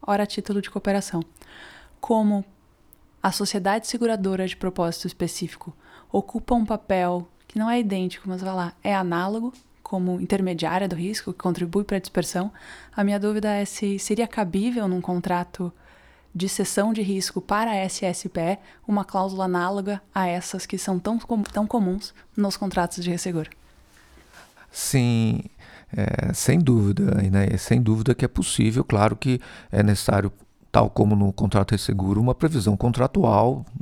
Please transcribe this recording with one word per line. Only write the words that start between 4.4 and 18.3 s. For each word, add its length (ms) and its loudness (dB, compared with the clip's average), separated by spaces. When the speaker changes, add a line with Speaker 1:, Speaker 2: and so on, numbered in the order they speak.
Speaker 1:
de 100 -8
propósito 500 -2
específico 680 -6
ocupa 440 -2
um 120 2
papel 600 0
que 100 -6
não 120 0
é 100 2
idêntico, 480 -2
mas 140 -6
vai 120 -4
lá, 200 -4
é 100 0
análogo, 600 -2
como 380 -2
intermediária 680 0
do 100 -4
risco, 360 -6
que 60 -10
contribui 460 -2
pra 140 -2
dispersão, 540 -4
a 80 0
minha 160 2
dúvida 300 0
é 160 0
se 340 -4
seria 280 0
cabível 600 -2
num 140 0
contrato 720 -4
de 140 -2
cessão 440 0
de 80 -2
risco 400 -2
para 300 -2
a 60 -2
S 280 -4
S 240 -4
P 120 -4